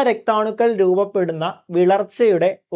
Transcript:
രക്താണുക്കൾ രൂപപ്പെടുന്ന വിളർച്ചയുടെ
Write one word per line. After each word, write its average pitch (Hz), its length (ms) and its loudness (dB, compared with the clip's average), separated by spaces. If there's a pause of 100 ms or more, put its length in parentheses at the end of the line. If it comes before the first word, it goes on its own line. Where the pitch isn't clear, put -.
രക്താണുക്കൾ 220 600 -2 (120)
രൂപപ്പെടുന്ന 180 640 -2 (300)
വിളർച്ചയുടെ 190 760 2 (260)